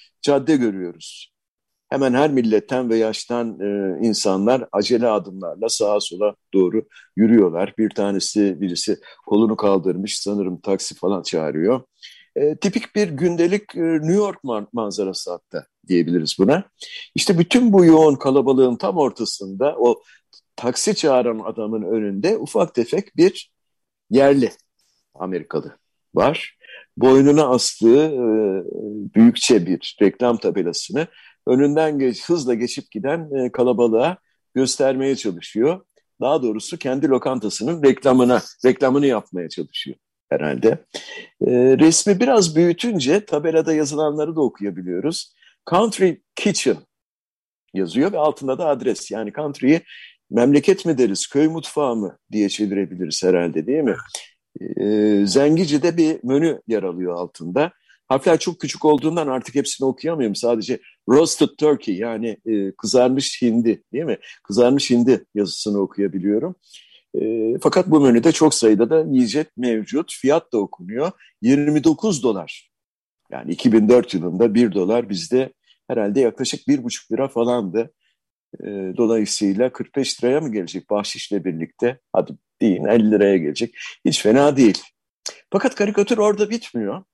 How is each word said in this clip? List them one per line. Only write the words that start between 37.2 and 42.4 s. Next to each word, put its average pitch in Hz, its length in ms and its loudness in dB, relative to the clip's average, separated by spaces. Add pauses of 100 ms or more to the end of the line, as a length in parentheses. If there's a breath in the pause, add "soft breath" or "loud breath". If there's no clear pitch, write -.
reklamına, 127 600 4 (220)
reklamını 131 420 2
yapmaya 101 420 -4
çalışıyor 69 480 -12 (320)
herhalde. 73 400 -2 (800 loud breath)
E, - 40 2 (280)
resmi 180 420 4
biraz 220 360 2